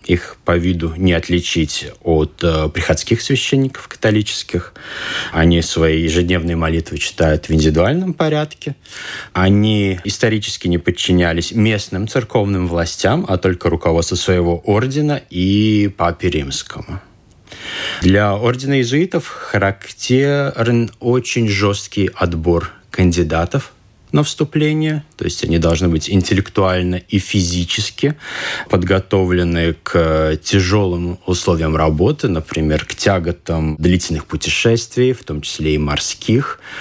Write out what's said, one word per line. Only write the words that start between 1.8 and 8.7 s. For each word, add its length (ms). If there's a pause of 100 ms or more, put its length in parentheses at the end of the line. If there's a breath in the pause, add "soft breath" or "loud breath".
от, 400
э, 240
приходских 540
священников 640
католических. 880 (580 loud breath)
Они 300
свои 400
ежедневные 560
молитвы 400
читают 500
в 60
индивидуальном 600
порядке. 640 (560 loud breath)